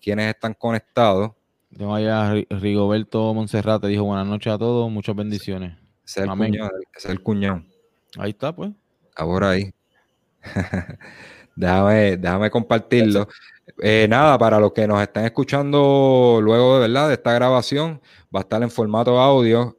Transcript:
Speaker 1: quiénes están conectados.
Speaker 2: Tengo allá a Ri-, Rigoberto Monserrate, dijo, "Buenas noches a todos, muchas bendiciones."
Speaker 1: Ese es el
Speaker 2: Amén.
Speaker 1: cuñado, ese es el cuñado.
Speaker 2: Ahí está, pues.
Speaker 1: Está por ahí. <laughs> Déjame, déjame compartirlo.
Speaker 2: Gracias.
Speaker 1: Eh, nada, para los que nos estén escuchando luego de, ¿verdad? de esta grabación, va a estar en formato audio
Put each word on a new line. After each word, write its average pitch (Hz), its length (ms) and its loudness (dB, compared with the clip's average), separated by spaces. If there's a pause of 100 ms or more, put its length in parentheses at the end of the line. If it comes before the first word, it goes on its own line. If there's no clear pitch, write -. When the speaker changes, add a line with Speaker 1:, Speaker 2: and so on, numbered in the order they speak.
Speaker 1:
quiénes 107 320 -2
están 110 220 -8
conectados. 110 800 0 (440)
Speaker 2:
Tengo 104 160 -6
allá 107 340 -2
a 104 60 0
Ri-, 104 160 -2
Rigoberto 104 840 -2
Monserrate, 107 520 -2
dijo, 104 180 -2
"Buenas 98 200 -4
noches 104 260 -6
a 107 60 -4
todos, 117 340 -2
muchas 104 240 -6
bendiciones." 98 600 -8 (260)
Speaker 1:
Ese - 180 -10
es - 20 -2
el 101 80 -4
Speaker 2:
Amén. 104 200 -2
Speaker 1:
cuñado, 104 200 -6 (240)
ese - 120 -16
es - 60 -6
el 95 80 -8
cuñado. 98 400 -4 (560)
Speaker 2:
Ahí 104 140 -8
está, 151 240 -10
pues. 190 160 -10 (380)
Speaker 1:
Está - 140 -12
por 90 200 -2
ahí. 95 280 -2 (680)
<laughs> - 560 -8 (580)
Déjame, 98 640 2
déjame 92 320 -2
compartirlo. 110 760 0
Speaker 2:
Gracias. - 560 -20
Speaker 1:
Eh, 110 280 4
nada, 135 300 4
para 110 200 4
los 104 140 4
que 107 140 0
nos 104 140 2
estén 104 240 -4
escuchando 139 1160 2
luego 123 380 4
de, 117 80 2
¿verdad? 139 220 0
de 139 40 2
esta 120 180 -2
grabación, 131 680 0 (340)
va 95 40 -2
a - 20 -2
estar 110 220 -4
en 117 80 -4
formato 117 480 0
audio 123 600 2